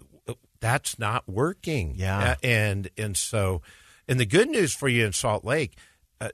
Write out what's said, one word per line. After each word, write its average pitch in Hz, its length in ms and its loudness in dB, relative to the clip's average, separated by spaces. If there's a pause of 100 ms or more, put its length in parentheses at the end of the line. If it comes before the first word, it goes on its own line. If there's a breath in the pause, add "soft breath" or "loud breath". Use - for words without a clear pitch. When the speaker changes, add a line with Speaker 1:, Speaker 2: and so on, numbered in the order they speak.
(600)
Speaker 1:
"That's 117 380 -2
not 113 280 -2
working." 120 680 -2
Speaker 2:
Yeah. 95 220 0
Speaker 1:
Uh, 120 240 2
and, 104 560 0
and 104 180 -4
so, 95 460 0 (460 loud breath)
and 127 120 2
the 120 60 2
good 185 240 4
news 208 240 0
for 139 140 -2
you 117 180 2
in 98 60 -2
Salt 107 320 0
Lake, 131 320 -2 (420 soft breath)
uh, 107 160 -8